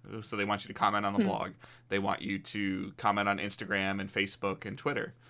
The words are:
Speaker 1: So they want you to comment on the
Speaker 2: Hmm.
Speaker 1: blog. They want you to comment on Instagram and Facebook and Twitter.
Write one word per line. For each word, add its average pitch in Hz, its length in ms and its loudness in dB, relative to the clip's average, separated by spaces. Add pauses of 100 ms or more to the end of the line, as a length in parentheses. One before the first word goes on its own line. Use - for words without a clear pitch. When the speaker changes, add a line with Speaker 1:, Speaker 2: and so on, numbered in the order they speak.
(240)
Speaker 1:
So - 120 -8
they 104 80 2
want 101 220 0
you - 20 -16
to - 60 -10
comment 104 320 4
on 101 80 2
the 101 80 2
Speaker 2:
Hmm. - 80 6
Speaker 1:
blog. - 220 -2 (360)
They 98 120 2
want 98 220 0
you 101 160 -2
to 98 600 -2
comment 101 320 4
on 101 100 2
Instagram 98 640 0
and 98 120 -4
Facebook 98 520 0
and 101 120 -8
Twitter. - 360 -2 (160)